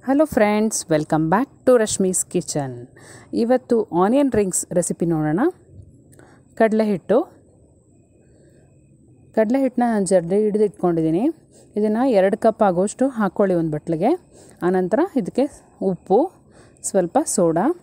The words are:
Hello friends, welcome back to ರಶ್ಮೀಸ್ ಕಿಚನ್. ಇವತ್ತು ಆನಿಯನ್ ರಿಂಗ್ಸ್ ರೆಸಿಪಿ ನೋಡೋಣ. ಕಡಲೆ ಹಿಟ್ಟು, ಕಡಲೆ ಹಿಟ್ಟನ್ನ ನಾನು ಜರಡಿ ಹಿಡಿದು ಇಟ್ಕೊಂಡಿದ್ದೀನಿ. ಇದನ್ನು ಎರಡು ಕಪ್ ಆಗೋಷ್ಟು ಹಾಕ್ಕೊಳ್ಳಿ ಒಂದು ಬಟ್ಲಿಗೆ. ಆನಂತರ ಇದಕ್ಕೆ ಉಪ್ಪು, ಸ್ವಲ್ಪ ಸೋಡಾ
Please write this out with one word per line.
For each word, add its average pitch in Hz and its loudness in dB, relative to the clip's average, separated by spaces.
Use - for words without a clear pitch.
Hello 277 2
friends, 214 0
welcome 156 0
back 240 0
to 254 4
ರಶ್ಮೀಸ್ 190 -2
ಕಿಚನ್. 139 -6
ಇವತ್ತು 247 0
ಆನಿಯನ್ 262 2
ರಿಂಗ್ಸ್ 196 -2
ರೆಸಿಪಿ 175 -2
ನೋಡೋಣ. 156 0
ಕಡಲೆ 220 2
ಹಿಟ್ಟು, 190 0
ಕಡಲೆ 226 2
ಹಿಟ್ಟನ್ನ 247 0
ನಾನು 202 0
ಜರಡಿ 180 2
ಹಿಡಿದು 214 0
ಇಟ್ಕೊಂಡಿದ್ದೀನಿ. 165 -2
ಇದನ್ನು 214 0
ಎರಡು 190 2
ಕಪ್ 220 2
ಆಗೋಷ್ಟು 190 -2
ಹಾಕ್ಕೊಳ್ಳಿ 196 0
ಒಂದು 160 -2
ಬಟ್ಲಿಗೆ. 165 -2
ಆನಂತರ 185 0
ಇದಕ್ಕೆ 208 -2
ಉಪ್ಪು, 190 0
ಸ್ವಲ್ಪ 180 -2
ಸೋಡಾ 170 0